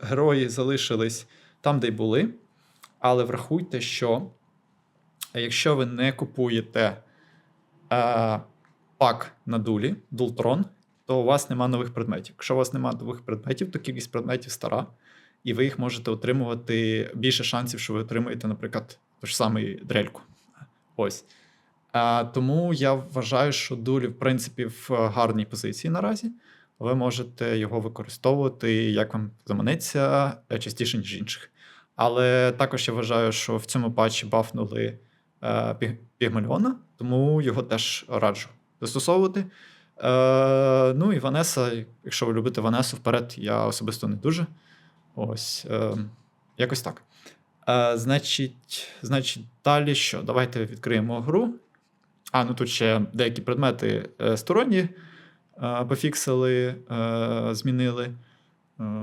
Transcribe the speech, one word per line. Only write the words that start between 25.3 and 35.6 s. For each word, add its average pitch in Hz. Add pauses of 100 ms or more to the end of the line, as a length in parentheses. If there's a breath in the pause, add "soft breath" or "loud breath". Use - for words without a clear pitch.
позиції 110
наразі. 208 (480 loud breath)
Ви 123
можете 123
його 107
використовувати, 117
як 110
вам 110 (140)
заманеться, 139 (180)
е, 113
частіше, 117
ніж 98
інших. - (440 loud breath)
Але 123
також 131
я 120
вважаю, 117
що 113
в 110
цьому 120
патчі 110
бафнули, 113 (460 soft breath)
е, 113